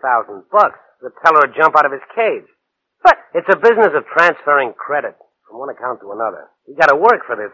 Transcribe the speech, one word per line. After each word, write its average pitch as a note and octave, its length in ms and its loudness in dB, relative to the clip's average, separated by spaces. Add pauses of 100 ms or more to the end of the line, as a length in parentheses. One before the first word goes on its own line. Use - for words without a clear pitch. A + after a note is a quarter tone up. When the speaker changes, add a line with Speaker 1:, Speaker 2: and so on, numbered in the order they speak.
Speaker 1:
thousand G#2+ 480 -4
bucks. G3 260 2 (240)
The B2 220 -16
teller D#3 240 4
would A#2 80 -14
jump D#3 220 2
out D3+ 100 4
of C3+ 80 -6
his C3 80 -16 (100)
cage. G3+ 320 -4 (580)
Speaker 2:
But F4 140 4 (160)
Speaker 1:
It's E3+ 140 -4
a F#3+ 80 2
business G#3+ 400 2
of C#3 160 -2
transferring D3 640 0
credit C#3 400 -8 (320)
from A2 160 -20
one C#3 60 -12
account A#2+ 320 -10
to G2+ 100 -18
another. G2+ 380 -10 (180)
You C#3+ 80 -20
gotta D3 220 2
work G3+ 280 2
for A#2+ 140 -8
this, G#2 140 -12